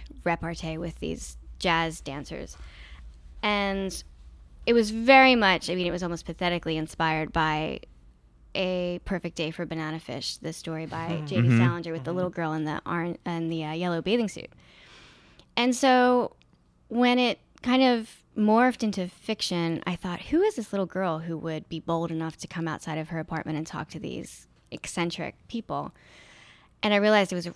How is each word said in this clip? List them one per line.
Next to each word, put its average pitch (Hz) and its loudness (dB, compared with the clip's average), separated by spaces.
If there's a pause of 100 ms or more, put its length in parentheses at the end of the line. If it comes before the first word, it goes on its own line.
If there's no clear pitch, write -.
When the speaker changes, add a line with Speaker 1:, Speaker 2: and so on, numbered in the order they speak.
(240)
Speaker 1:
repartee 165 -2
with 165 -8
these - -8 (200)
jazz 165 0
dancers. - -10 (840)
And 196 -2 (640)
it 233 4
was 220 4
very 254 8
much, 190 4
I 180 0
mean, 180 0
it 175 0
was 175 -4
almost 170 -6
pathetically 175 -2
inspired 160 0
by 156 0 (760)
A 180 -2
Perfect 175 -6
Day 160 -4
for 170 -8
Banana 160 -6
Fish, - -10
the 160 -10
story 160 -8
by 165 -8
Speaker 2:
Hmm. 165 -4
Speaker 1:
J 143 -4
D 120 4
Speaker 3:
Mm-hmm. 117 6
Speaker 1:
Salinger 165 2
with 160 -6
the 160 -4
Speaker 2:
Mm-hmm. 180 -4
Speaker 1:
little 180 -2
girl 165 -4
in 156 -4
the 151 -4
oran-, 170 -4
in 165 -4
the, 160 -4
uh, 151 -6
yellow 170 -2
bathing 220 0
suit. - -12 (1080)
And 247 4
so 247 4 (520)
when 247 4
it 247 2 (240)
kind 254 4
of 233 4 (260)
morphed 226 4
into 196 -2
fiction, 170 -2
I 180 -2
thought, 175 -8
"Who 320 2
is 427 2
this 214 -8
little 196 0
girl 170 -2
who 165 -6
would 156 -6
be 165 -6
bold 165 -2
enough 160 -4
to - -10
come 165 -6
outside 160 -6
of 156 -6
her 165 -6
apartment 160 -6
and 156 -6
talk 151 -10
to - -12
these - -12 (240)
eccentric - -6 (120)
people?" 147 -8 (880)
And 214 2
I 208 6
realized 208 6
I 180 -4
was 175 -6